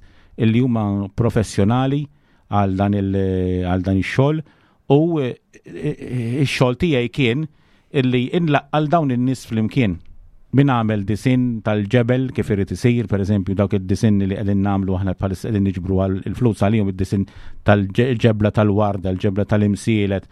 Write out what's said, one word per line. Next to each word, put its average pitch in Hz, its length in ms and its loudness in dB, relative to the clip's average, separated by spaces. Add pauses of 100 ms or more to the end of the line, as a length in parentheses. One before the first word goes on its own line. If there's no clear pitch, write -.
(420)
illi 110 180 4
huma 104 560 0
professjonali 120 840 0 (480)
għal 98 300 0
dan 101 180 2
il-, 98 220 0 (440)
għal 90 220 0
dan 95 160 2
ix-xogħol 147 380 0 (500)
u, 156 320 4
eh, 123 140 -4 (280)
eh, 127 760 -6
ix-xogħol 127 400 0
tiegħi 120 320 0
kien 135 320 0 (480)
illi 127 300 2 (100)
inlaqqal 151 560 0
dawn 147 240 -2
in-nies 127 320 -2
flimkien. 110 540 0 (540)
Min 139 160 4
għamel 110 360 0
disin 120 600 0
tal-ġebel 120 680 0
kif 107 200 -2
irid 95 200 -2
isir, 120 360 0
per 101 120 0
eżempju, 98 360 0
dawk 101 200 0
id-disin 98 440 2
li 98 120 0
qegħdin 98 320 0
nagħmlu 98 320 0
aħna 92 200 -2
bħalissa 98 300 -4
qegħdin 98 220 0
niġbru 92 320 -2
għal 95 180 0 (100)
il-flus 113 360 0
għalihom 104 240 2
id-disin 95 360 -2 (400)
tal-ġe-, 104 520 2
ġebla 107 360 2
tal-Warda, 101 600 2
l-ġebla 98 360 -2
tal-Imsielet, 101 840 0